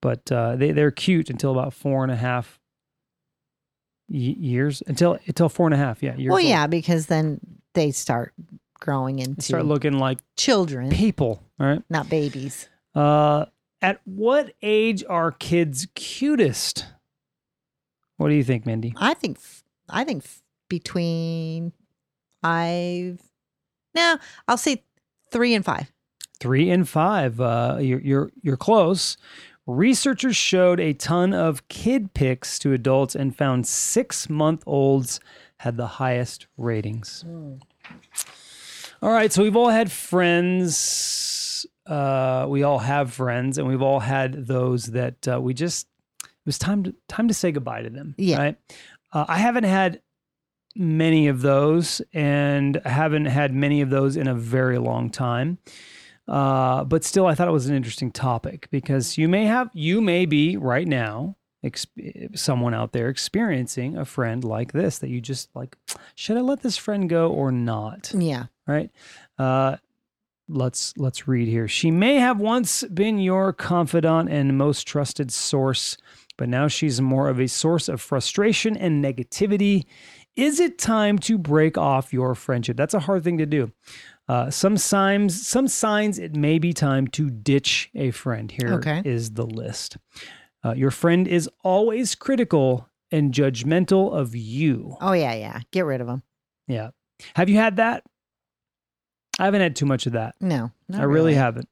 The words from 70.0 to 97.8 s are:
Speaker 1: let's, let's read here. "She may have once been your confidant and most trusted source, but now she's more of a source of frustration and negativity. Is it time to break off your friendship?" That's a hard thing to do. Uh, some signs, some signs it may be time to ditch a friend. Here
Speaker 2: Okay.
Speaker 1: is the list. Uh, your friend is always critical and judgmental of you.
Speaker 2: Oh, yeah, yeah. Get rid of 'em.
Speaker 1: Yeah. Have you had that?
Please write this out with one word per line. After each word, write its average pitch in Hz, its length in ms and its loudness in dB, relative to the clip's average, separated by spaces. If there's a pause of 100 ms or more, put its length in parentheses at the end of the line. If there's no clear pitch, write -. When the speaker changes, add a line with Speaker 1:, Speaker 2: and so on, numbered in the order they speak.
Speaker 1:
let's, - 480 -4
let's - 320 -4
read 120 180 2
here. 113 220 0
"She - 220 0
may 202 260 4
have 247 240 4
once 226 440 0
been 208 340 0
your 190 340 2
confidant 165 800 2
and 139 260 2
most 139 320 2
trusted 143 420 -4
source, - 680 -2 (400)
but 123 100 -4
now 131 200 2
she's 135 340 0
more 135 260 2
of 127 100 0
a 127 100 0
source 160 380 0
of 143 140 -4
frustration 208 800 0
and 151 260 0
negativity. 196 800 0 (520)
Is 285 220 0
it 349 200 0
time 208 400 2
to - 180 0
break 156 400 2
off 139 380 0
your 127 200 0
friendship?" 120 440 -4
That's 151 160 -2
a 202 60 2
hard 175 240 0
thing 175 120 0
to 156 100 0
do. 143 260 0 (540)
Uh, 123 240 0
some 196 280 2
signs, 202 680 2
some 262 220 2
signs 208 500 0
it 165 160 -10
may 151 240 4
be 170 140 0
time 135 360 2
to 151 200 -2
ditch 135 640 0
a 135 160 -2
friend. 113 400 -6
Here 120 220 -4
Speaker 2:
Okay. 156 320 -2
Speaker 1:
is 117 280 -4
the 113 120 -4
list. 113 540 -10 (640)
Uh, 117 80 0
your 131 180 2
friend 175 380 2
is 175 180 0 (160)
always 220 520 2
critical 147 720 0 (240)
and 147 220 2
judgmental 151 800 2
of 123 200 -2
you. 120 640 -2
Speaker 2:
Oh, 185 140 0
yeah, 147 220 2
yeah. 110 260 -10 (120)
Get 185 120 0
rid 135 160 -2
of 120 80 -6
'em. 127 140 -6 (440)
Speaker 1:
Yeah. 113 260 -6 (440)
Have 180 140 4
you 202 60 6
had 214 200 4
that? 226 260 0 (1400)